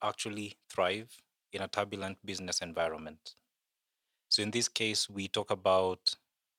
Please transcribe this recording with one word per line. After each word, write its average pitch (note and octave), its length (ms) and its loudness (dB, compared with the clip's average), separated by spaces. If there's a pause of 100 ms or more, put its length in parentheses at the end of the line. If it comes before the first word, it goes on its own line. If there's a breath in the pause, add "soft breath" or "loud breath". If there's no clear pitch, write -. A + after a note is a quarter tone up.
actually G#2+ 540 -4 (120)
thrive G2+ 520 0 (300)
in G2 120 -4
a F#2+ 40 -2
turbulent G2 560 -2
business F#2 380 -4
environment. D#2+ 720 -4 (960)
So G#2+ 140 4
in G#2 80 0
this A#2+ 180 2
case, G#2+ 400 0
we G2 180 -6
talk G#2 220 0
about, F#2 640 4 (440)